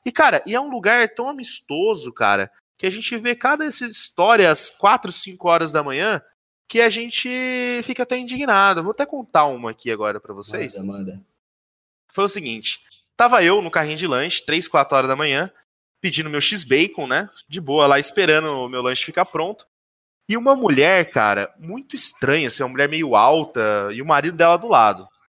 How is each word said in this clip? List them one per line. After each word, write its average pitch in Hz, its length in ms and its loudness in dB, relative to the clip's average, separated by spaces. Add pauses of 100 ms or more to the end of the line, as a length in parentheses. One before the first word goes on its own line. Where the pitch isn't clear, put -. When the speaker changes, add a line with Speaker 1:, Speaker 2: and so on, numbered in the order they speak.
Speaker 1:
E, 247 60 -6
cara, 247 340 4
e 208 100 -6
é 247 60 0
um 294 80 -10
lugar 226 440 0
tão 240 140 -8
amistoso, 208 880 -6
cara, 101 360 0 (280)
que - 80 -8
a 190 40 0
gente 226 280 -8
vê 240 180 -4
cada 294 300 -2
essa 262 200 -6
história 208 640 2
às - 220 2
quatro, 202 400 0
cinco 180 380 -4
horas 165 240 2
da 151 100 0
manhã, 151 380 -4 (480)
que 226 100 -2
a 233 100 4
gente 247 960 -6
fica 247 200 -6
até 247 140 -6
indignado. 233 680 2
Vou 190 80 -6
até 277 140 -4
contar 233 400 0
uma 120 260 -6
aqui 117 200 -8
agora 104 300 -4
pra 107 120 -16
vocês. 101 460 -10
Speaker 2:
Manda, 98 140 -10 (200)
manda. - 120 -20 (880)
Speaker 1:
Foi 196 100 0
o 202 60 0
seguinte: 123 500 -8 (380)
tava 233 260 4
eu 190 180 4
no 170 100 -6
carrinho 156 260 -2
de 175 100 -6
lanche, 143 380 -2
três, 160 240 -4
quatro 143 260 2
horas 131 140 2
da 135 80 0
manhã, 151 340 -2 (500)
pedindo 156 280 -4
meu 147 100 -4
X-Bacon, 147 680 0
né? 160 220 -2 (200)
De 156 100 -10
boa 147 280 2
lá, 139 120 6
esperando 156 480 2
o 131 220 -6
meu 127 120 -6
lanche 127 220 -2
ficar 175 220 -2
pronto. 175 420 -8 (640)
E 214 80 -2
uma 269 180 2
mulher, 175 560 2
cara, 101 480 0
muito 196 360 -16
estranha, 147 520 0
assim, 127 160 -4
uma 127 60 -6
mulher 135 200 0
meio 151 260 -2
alta, 110 760 4
e 117 80 -10
o 139 40 -10
marido 156 320 0
dela 170 200 6
do 226 100 -8
lado. 107 400 4 (280)